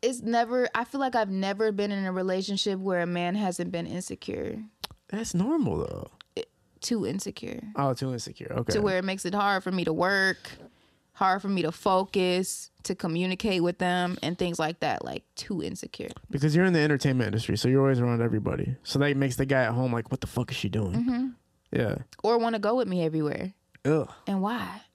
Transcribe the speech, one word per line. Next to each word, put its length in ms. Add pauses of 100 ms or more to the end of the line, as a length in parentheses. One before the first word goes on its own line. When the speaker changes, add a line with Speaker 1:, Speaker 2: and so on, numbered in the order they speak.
Speaker 1:
it's 180
never, 540
I 100
feel 160
like 140
I've 160
never 420
been 180
in 140
a 80
relationship 680
where 220
a 60
man 300
hasn't 360
been 140
insecure. 720 (500)
Speaker 2:
That's 240
normal, 460
though. 320 (260)
Speaker 1:
It, 140 (320)
too 240
insecure. 560 (140)
Speaker 2:
Oh, 180
too 180
insecure. 460
Okay. 160
Speaker 1:
To 80
where 160
it 60
makes 200
it 100
hard 280
for 100
me 120
to 100
work, 640 (540)
hard 280
for 80
me 140
to 100
focus, 960 (120)
to 120
communicate 680
with 160
them, 440
and 140
things 220
like 220
that. 260
Like, 160 (140)
too 260
insecure. 480 (200)
Speaker 2:
Because 240
you're 120
in 80
the 60
entertainment 480
industry, 280
so 120
you're 120
always 200
around 200
everybody. 640
So 160
that 180
makes 200
the 100
guy 180
at 80
home 200
like, 180
"What 100
the 60
fuck 240
is 80
she 100
doing?" 240 (120)
Speaker 1:
Mm-hmm. 220 (460)
Speaker 2:
Yeah. 240 (260)
Speaker 1:
Or 160
wanna 200
go 180
with 120
me 160
everywhere. 480 (320)
Speaker 2:
Ugh. 240 (200)
Speaker 1:
And 140
why? 400 (120)